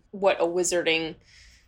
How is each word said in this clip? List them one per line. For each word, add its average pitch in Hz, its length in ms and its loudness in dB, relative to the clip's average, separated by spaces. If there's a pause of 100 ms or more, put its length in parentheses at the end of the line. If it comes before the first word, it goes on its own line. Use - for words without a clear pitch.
(100)
what 196 300 0
a 170 60 2
wizarding 165 680 -2 (500)